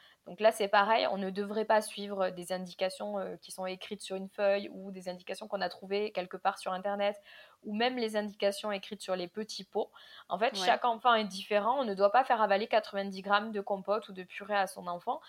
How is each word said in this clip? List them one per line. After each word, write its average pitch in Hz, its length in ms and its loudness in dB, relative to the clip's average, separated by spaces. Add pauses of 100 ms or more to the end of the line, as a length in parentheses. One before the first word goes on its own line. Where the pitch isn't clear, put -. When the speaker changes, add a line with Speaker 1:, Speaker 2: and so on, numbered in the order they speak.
(240)
Speaker 1:
Donc 175 160 -12
là, 220 100 8
c'est 220 160 0
pareil, 208 420 4
on 196 100 0
ne 190 120 -4
devrait 208 360 -4
pas 214 140 6
suivre 202 500 -4
des 175 200 -10
indications, 185 680 -4
euh, 185 160 -6
qui - 160 -18
sont 190 120 -8
écrites 185 380 -8
sur 190 140 -8
une 190 120 -8
feuille 202 440 2
ou 190 180 -12
des 185 180 -10
indications 185 380 -8
qu'on 202 140 -4
a 180 80 0
trouvées 202 420 -4
quelque 180 260 -6
part 196 220 -2
sur 190 140 -4
Internet 202 480 -2 (420)
ou 214 140 -6
même 247 200 2
les 220 200 -2
indications 202 560 0
écrites 196 300 -8
sur 190 120 -2
les 180 140 -4
petits 214 340 -8
pots. 208 300 -4 (360)
En 180 80 -2
fait, 226 220 2
Speaker 2:
Ouais. 185 80 0
Speaker 1:
chaque 240 180 4
enfant 233 300 4
est 220 120 2
différent. 202 520 0
On 269 60 2
ne 208 100 -2
doit 202 160 6
pas 247 140 6
faire 226 180 4
avaler 202 240 4
quatre-vingt-dix 196 560 0
grammes 208 300 2
de 208 80 -2
compote 202 480 -2
ou 208 40 -14
de 185 120 -12
purée 202 320 -6
à 196 100 2
son 185 220 -10
enfant. 226 400 -4